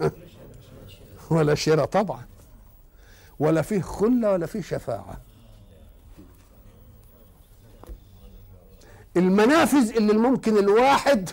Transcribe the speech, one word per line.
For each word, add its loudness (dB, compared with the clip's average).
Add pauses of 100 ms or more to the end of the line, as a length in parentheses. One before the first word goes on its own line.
<laughs> -12
ولا 0
شراء 0
طبعًا، -4 (1120)
ولا 0
فيه -4
خلة -2
ولا -2
فيه -10
شفاعة." -10 (4000)
المنافذ 2
اللي 2
ممكن 0
الواحد 2